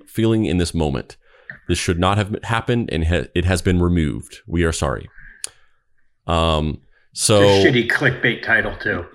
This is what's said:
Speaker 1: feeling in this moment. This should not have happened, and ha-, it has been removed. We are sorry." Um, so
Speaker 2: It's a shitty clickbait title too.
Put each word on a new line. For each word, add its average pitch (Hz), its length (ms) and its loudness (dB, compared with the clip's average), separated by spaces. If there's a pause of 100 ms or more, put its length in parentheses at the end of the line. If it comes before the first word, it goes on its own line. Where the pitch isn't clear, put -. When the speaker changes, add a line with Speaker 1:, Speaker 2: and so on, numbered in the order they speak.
Speaker 1:
feeling 110 380 0
in 82 120 0
this 87 160 0
moment. 73 440 -4 (500)
This 85 100 0
should 87 220 -2
not 95 180 2
have 104 260 -2
happened, 117 480 -2
and 80 140 -2
ha-, 80 300 0
it 85 100 4
has 90 160 2
been 90 180 2
removed. 85 680 0
We 85 160 0
are 82 100 2
sorry." 67 340 -4 (1200)
Um, 80 540 0 (320)
so 104 280 2
Speaker 2:
It's 101 240 6
a - 60 6
shitty 120 180 0
clickbait 127 540 0
title 104 340 0
too. 92 260 -6 (120)